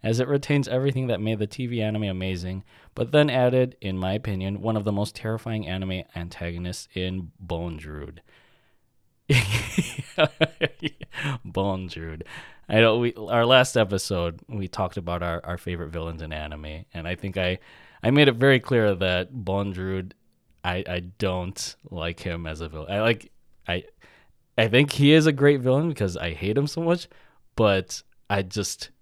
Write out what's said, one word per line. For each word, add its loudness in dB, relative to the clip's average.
as 0
it 0
retains 2
everything 0
that 0
made 0
the 0
T -8
V -4
anime 0
amazing, -4
but -4
then 6
added, 2
in -4
my -2
opinion, -2
one 0
of -2
the 0
most -2
terrifying -4
anime -4
antagonists -8
in -6
Bone -6
Druid." -12
<laughs> 6
Bone -2
Druid. -10
I 4
don't, 6
we, 0
our 0
last 6
episode, 0
we -6
talked -4
about -4
our, -4
our -6
favorite -8
villains -8
in -8
anime, -10
and -8
I -4
think -8
I, 0
I 2
made 8
it 2
very 4
clear 2
that 0
Bone -2
Druid, -6
I, -2
I -4
don't -4
like -6
him -6
as -8
a -8
villain. -10
I 0
like, 0
I, -2
I 6
think 4
he 6
is 8
a 6
great 4
villain 2
because -2
I -4
hate -2
him 2
so -6
much, 0
but 2
I 0
just -6